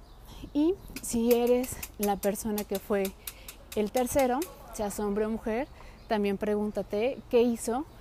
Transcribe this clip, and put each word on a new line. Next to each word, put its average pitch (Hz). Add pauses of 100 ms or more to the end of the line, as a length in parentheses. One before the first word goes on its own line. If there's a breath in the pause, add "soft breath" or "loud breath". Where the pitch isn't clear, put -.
(540 loud breath)
Y 320 (260)
si 233
eres 247 (220)
la 202
persona 208
que 196
fue 196 (640 loud breath)
el 214
tercero, 254 (340)
seas 208
hombre 208
o 214
mujer, 226 (400 loud breath)
también 202
pregúntate 208 (100)
qué 240
hizo 240 (160 loud breath)